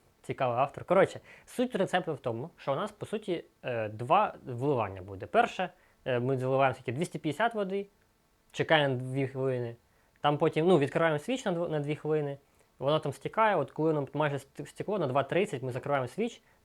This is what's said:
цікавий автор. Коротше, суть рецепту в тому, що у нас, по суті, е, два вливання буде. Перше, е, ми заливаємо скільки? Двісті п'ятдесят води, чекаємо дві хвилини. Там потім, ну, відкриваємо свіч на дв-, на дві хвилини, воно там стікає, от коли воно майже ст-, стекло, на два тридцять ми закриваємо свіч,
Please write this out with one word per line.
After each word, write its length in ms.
цікавий 300
автор. 280
Коротше, 340
суть 300
рецепту 380
в 40
тому, 400
що 160
у 20
нас, 160
по 140
суті, 380
е, 260
два 440
вливання 560
буде. 240
Перше, 440
е, 140
ми 180
заливаємо 360
скільки? 180
Двісті 280
п'ятдесят 360
води, 320
чекаємо 440
дві 320
хвилини. 480
Там 160
потім, 300
ну, 120
відкриваємо 400
свіч 260
на 60
дв-, 180
на 100
дві 160
хвилини, 420
воно 200
там 140
стікає, 420
от 160
коли 220
воно 200
майже 240
ст-, 280
стекло, 340
на 80
два 160
тридцять 400
ми 80
закриваємо 360
свіч, 340